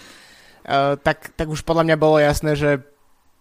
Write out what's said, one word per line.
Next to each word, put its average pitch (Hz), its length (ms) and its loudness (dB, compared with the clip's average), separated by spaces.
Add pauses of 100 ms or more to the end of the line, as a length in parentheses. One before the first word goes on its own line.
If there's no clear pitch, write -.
(1040)
tak, - 320 -6
tak 160 160 -6
už - 160 -8
podľa 165 240 0
mňa 156 80 2
bolo 156 240 4
jasné, 147 320 0
že, 147 160 0 (680)